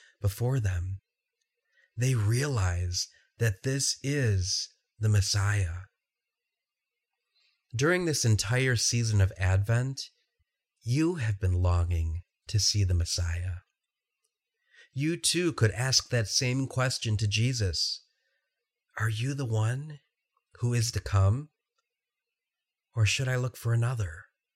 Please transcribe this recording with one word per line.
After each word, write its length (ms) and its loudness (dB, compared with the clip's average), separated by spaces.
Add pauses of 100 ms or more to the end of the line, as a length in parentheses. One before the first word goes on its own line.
(220)
before 380 0
them. 420 -2 (960)
They 160 0
realize 920 0 (320)
that 240 0
this 400 -2
is 680 0 (300)
the 100 2
Messiah. 760 0 (1900)
During 300 2
this 180 0
entire 520 2
season 460 0
of 160 2
Advent, 720 0 (720)
you 320 2
have 240 -2
been 240 2
longing 580 0 (240)
to 140 0
see 240 2
the 100 2
Messiah. 680 -2 (1300)
You 240 -2
too 360 0
could 180 2
ask 380 0
that 180 0
same 400 -2
question 500 -2
to 100 0
Jesus. 760 0 (960)
"Are 120 -2
you 240 -4
the 120 -6
one 540 -2 (600)
who 160 0
is 160 0
to 80 -6
come? 500 2 (1400)
Or 120 4
should 240 0
I 80 -2
look 180 -4
for 180 -2
another?" 520 -2 (300)